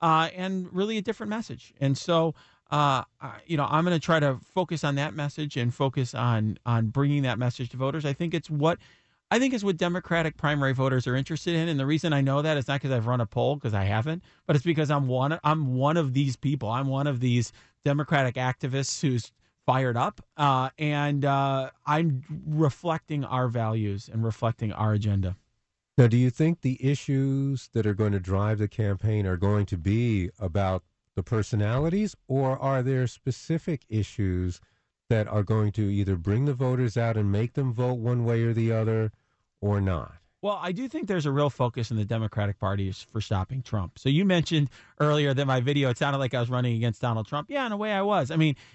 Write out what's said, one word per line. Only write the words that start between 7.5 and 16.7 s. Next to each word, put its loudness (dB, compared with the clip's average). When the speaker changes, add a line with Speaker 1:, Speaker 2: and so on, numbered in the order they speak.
Speaker 1:
to -14
voters. -2
I -2
think -4
it's -6
what, 0
I 4
think 2
it's -2
what 0
Democratic 0
primary 2
voters 2
are 0
interested -2
in. 0
And 0
the 0
reason 0
I 2
know 2
that 2
is -2
not -2
'cause -4
I've 0
run 0
a -2
poll, 0
'cause -2
I 0
haven't, -2
but 4
it's 0
because 2
I'm 0
one, 0
I'm 0
one 2
of 0
these 0
people. -4
I'm -2